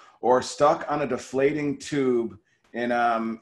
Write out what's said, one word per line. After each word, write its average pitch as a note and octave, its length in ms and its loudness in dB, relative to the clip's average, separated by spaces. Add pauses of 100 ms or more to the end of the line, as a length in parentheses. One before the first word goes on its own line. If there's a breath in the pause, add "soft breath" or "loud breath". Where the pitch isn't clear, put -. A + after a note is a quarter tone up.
(200 soft breath)
or B2 220 4
stuck - 480 0
on D3 100 -2
a C#3+ 60 0
deflating C#3 720 -2
tube B2 580 0 (380)
in, A#2+ 180 -2
um, A2+ 500 0